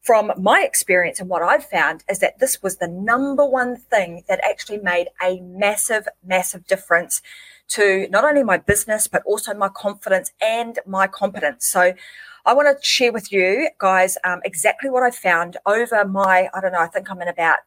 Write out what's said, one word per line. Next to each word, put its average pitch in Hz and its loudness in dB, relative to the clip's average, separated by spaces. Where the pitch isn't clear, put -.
from 214 4
my 233 4
experience - 0
and 185 -10
what 170 -2
I've 269 2
found 160 -2
is 190 -2
that - -2
this - -2
was 190 -6
the 175 -4
number 254 0
one 247 -2
thing 180 -4
that 185 -2
actually 208 -4
made 175 -2
a 185 -2
massive, 208 -4
massive 185 -4
difference 175 -2
to 196 2
not 202 2
only 285 4
my 196 2
business, 214 0
but - -2
also 208 -2
my 202 -2
confidence 190 -4
and 233 -2
my 190 0
competence. 190 -4
So 180 4
I 233 4
wanna 285 4
share 240 2
with - -8
you 202 2
guys, 190 2
um, 180 -4
exactly 208 -2
what 254 2
I 240 2
found 175 -2
over 220 2
my, 190 2
I 185 -6
don't 190 -2
know, 175 0
I 165 0
think 190 -8
I'm 185 -10
in 175 -4
about 165 0